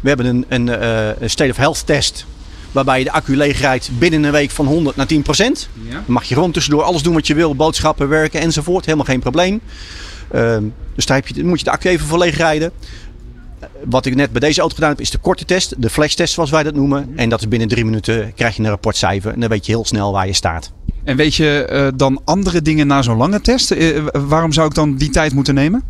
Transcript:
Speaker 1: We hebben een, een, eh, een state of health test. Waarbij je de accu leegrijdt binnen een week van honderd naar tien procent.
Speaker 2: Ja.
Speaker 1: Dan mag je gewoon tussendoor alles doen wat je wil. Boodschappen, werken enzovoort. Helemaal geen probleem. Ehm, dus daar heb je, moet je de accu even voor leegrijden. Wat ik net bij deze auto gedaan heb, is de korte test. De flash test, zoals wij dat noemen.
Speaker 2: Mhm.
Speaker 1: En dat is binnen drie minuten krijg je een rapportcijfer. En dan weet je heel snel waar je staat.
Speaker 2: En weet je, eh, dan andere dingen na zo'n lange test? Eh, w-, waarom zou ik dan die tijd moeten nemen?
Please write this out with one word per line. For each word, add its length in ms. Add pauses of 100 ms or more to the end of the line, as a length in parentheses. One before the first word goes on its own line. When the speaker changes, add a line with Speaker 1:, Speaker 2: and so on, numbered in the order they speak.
Speaker 1:
We 60
hebben 180
een, 220
een, 220
eh, 380 (120)
een 100
state 220
of 60
health 280
test. 400 (460)
Waarbij 260
je 60
de 80
accu 240
leegrijdt 640
binnen 260
een 80
week 200
van 140
honderd 300
naar 120
tien 140
procent. 520
Speaker 2:
Ja. 180
Speaker 1:
Dan 140
mag 180
je 100
gewoon 180
tussendoor 320
alles 180
doen 120
wat 140
je 60
wil. 220
Boodschappen, 540
werken 320
enzovoort. 440
Helemaal 200
geen 140
probleem. 400 (720)
Ehm, 320 (320)
dus 100
daar 120
heb 100
je, 160
moet 160
je 60
de 60
accu 180
even 180
voor 100
leegrijden. 540 (1120)
Wat 200
ik 100
net 160
bij 80
deze 200
auto 160
gedaan 140
heb, 120
is 80
de 80
korte 280
test. 360
De 80
flash 240
test, 200
zoals 160
wij 140
dat 100
noemen. 360
Speaker 2:
Mhm. 100
Speaker 1:
En 100
dat 100
is 80
binnen 200
drie 180
minuten 500
krijg 200
je 80
een 60
rapportcijfer. 640
En 60
dan 100
weet 160
je 60
heel 140
snel 260
waar 160
je 60
staat. 380 (320)
Speaker 2:
En 140
weet 180
je, 300
eh, 300
dan 300
andere 360
dingen 260
na 140
zo'n 160
lange 240
test? 300
Eh, 320
w-, 260
waarom 220
zou 160
ik 60
dan 220
die 140
tijd 240
moeten 200
nemen? 360